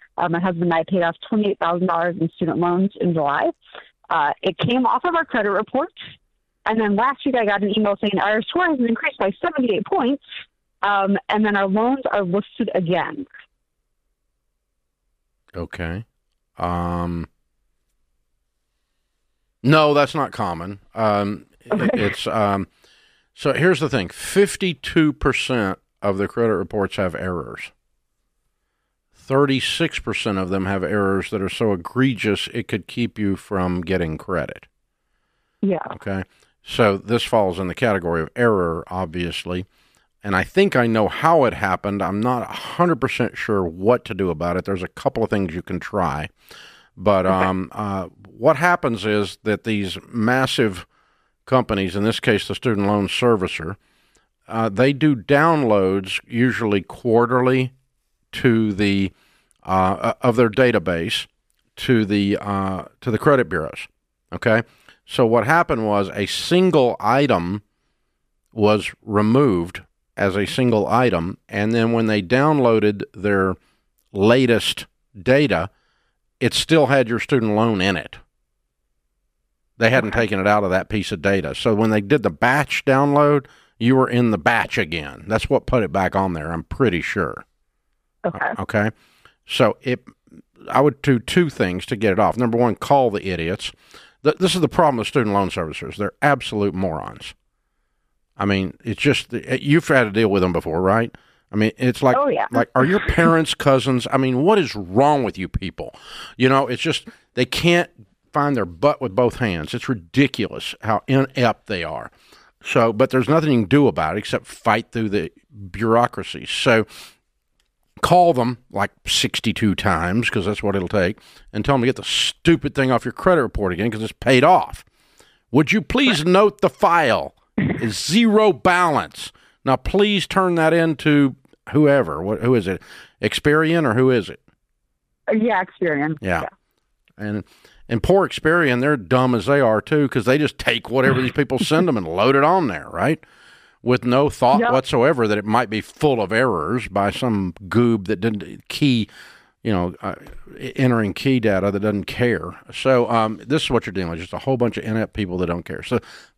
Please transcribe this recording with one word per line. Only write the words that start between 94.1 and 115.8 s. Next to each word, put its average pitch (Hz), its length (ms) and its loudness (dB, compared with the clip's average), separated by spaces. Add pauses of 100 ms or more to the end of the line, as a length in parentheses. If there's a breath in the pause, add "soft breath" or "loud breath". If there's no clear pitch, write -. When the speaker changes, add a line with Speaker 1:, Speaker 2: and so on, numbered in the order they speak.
Speaker 2:
Th-, 151 160 2
this 180 160 0
is 190 60 -2
the 151 80 2
problem 147 300 2
with 107 100 -4
student 107 260 0
loan 95 160 0
servicers. 78 460 -8
They're 101 160 -6 (100)
absolute 110 500 0
morons. 78 640 -8 (1000)
I 98 100 -2
mean, 95 360 -2
it's 107 180 -8
just, - 320 0
you've 143 540 0
had 131 180 4
to 104 60 -2
deal 107 180 2
with 95 140 2
them 90 100 2
before, 82 300 -2
right? 110 320 0 (380 soft breath)
I 101 40 -4
mean, 107 200 2
it's 127 260 -2
like, 127 140 4
Speaker 1:
Oh, 190 100 2
yeah. 113 240 -2
Speaker 2:
like, 117 240 0
are 131 100 4
your 185 160 2
Speaker 1:
<laughs> - 80 -4
Speaker 2:
parents, 165 460 2
cousins? 131 560 0
I 139 60 0
mean, 131 260 0
what 208 160 4
is 135 160 -2
wrong 120 480 2
with 95 160 -6
you 90 100 -6
people? - 460 -8 (420 loud breath)
You 127 120 2
know, 135 180 4
it's 120 160 -6
just, - 240 -4 (280 loud breath)
they 127 100 0
can't 175 460 0 (420)
find 143 240 0
their 104 80 0
butt 85 360 0
with 107 140 -6
both 123 220 2
hands. 90 360 -4
It's - 160 -8
ridiculous 110 920 -2
how 107 260 -2
inept 131 640 0
they 90 160 -6
are. 76 260 -10 (540 soft breath)
So, 117 280 2
but 123 180 2
there's 123 180 0
nothing 156 240 2
you 120 80 4
can 92 80 -2
do 143 180 6
about 82 300 0
it - 20 -4
except - 280 -6
fight - 440 -2
through 110 200 -4
the 98 200 -2 (400)
bureaucracy. 113 760 0